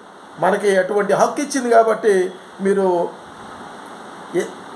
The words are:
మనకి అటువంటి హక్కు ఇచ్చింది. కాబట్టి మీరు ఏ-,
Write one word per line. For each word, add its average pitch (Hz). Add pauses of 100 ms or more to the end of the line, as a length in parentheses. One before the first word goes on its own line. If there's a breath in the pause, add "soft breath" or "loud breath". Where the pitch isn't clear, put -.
(400)
మనకి 196
అటువంటి 196
హక్కు 220
ఇచ్చింది. 262
కాబట్టి 214 (280)
మీరు 190 (1300)
ఏ-, 175 (240)